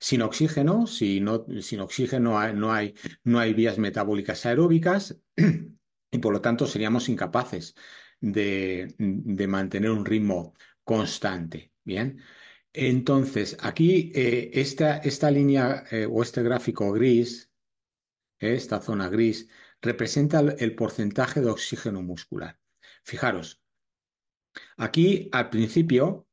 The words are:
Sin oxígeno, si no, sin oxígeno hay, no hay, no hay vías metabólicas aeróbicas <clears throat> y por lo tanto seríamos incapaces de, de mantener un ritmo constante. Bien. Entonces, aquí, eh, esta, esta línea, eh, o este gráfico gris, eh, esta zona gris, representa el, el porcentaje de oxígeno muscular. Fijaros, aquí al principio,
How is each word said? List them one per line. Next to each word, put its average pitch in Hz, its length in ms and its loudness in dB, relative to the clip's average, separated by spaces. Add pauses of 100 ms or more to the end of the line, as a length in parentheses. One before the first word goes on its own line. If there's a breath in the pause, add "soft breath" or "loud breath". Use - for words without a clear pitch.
Sin 120 240 0
oxígeno, 156 640 0
si 98 340 0
no, 113 240 -2 (160)
sin 104 200 -8
oxígeno 117 580 0
hay, 107 160 -2
no 110 180 0
hay, 104 220 -2 (280 loud breath)
no 120 160 4
hay 113 140 4
vías 110 240 2
metabólicas 104 680 -2
aeróbicas 165 800 2
<clears throat> - 840 -2
y 123 60 -2
por 113 160 0
lo 98 80 -2
tanto 117 240 0
seríamos 110 440 -2
incapaces 98 680 -4 (440 loud breath)
de, 98 760 -2
de 101 500 -2
mantener 98 440 0
un 104 120 -2
ritmo 98 520 0 (280 soft breath)
constante. 90 880 -4 (120)
Bien. 113 360 -6 (540 loud breath)
Entonces, 131 840 0
aquí, 165 540 2
eh, 123 400 0
esta, 147 440 0
esta 147 340 0
línea, 139 580 2
eh, 110 180 -2
o 117 140 0
este 117 220 -2
gráfico 117 480 0
gris, 117 580 2 (880)
eh, 110 140 0
esta 110 260 -4
zona 98 300 -4
gris, 110 400 2 (320 soft breath)
representa 143 600 2
el, 143 180 2
el 117 160 -2
porcentaje 110 680 -2
de 120 80 2
oxígeno 104 540 -6
muscular. - 560 -10 (440 soft breath)
Fijaros, - 600 -6 (1120 loud breath)
aquí 170 540 2
al 123 180 0
principio, 131 840 2